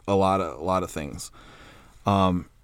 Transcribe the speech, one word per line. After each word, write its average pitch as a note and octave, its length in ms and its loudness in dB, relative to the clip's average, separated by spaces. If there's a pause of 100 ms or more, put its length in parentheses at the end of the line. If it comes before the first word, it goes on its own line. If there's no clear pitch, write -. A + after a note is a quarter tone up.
a G2+ 60 2
lot F#2+ 260 4
of, D#2 180 -6
a D2 40 -10
lot F#2 200 0
of F2 80 -8
things. - 400 -10 (760)
Um, F#2+ 400 2 (180)